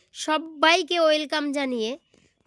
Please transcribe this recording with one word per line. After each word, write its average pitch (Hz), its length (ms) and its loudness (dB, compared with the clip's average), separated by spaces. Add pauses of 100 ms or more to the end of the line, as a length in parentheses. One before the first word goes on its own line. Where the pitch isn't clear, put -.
(140)
সবাইকে 320 840 0
ওয়েলকাম 302 520 2
জানিয়ে 262 480 -4 (480)